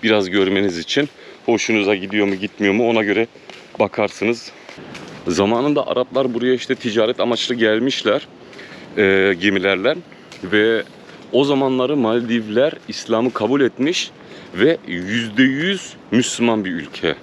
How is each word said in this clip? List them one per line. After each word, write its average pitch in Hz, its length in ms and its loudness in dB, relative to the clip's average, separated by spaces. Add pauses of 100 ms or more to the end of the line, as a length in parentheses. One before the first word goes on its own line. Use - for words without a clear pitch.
Biraz 107 260 2
görmeniz 95 480 2
için. 139 320 -2 (360)
Hoşunuza 107 500 2
gidiyor 98 320 0
mu 98 80 0
gitmiyor 98 380 -2
mu 117 160 2
ona 113 140 2
göre 104 240 0 (520)
bakarsınız. 107 720 -2 (760)
Zamanında 117 600 2
Araplar 127 460 -2
buraya 123 200 2
işte 127 220 -2
ticaret 113 440 0
amaçlı 117 360 0
gelmişler, 113 720 0 (720)
e, 95 440 4
gemilerle. 98 540 2 (480)
Ve 107 400 2 (480)
o 131 120 4
zamanları 135 540 0
Maldivler 117 760 0 (140)
İslam'ı 113 460 -2
kabul 127 280 0
etmiş 135 500 -2 (420)
ve 127 240 2 (100)
yüzde 107 560 -2
yüz 156 500 0 (180)
Müslüman 113 540 0
bir 92 60 -4
ülke. 80 520 -4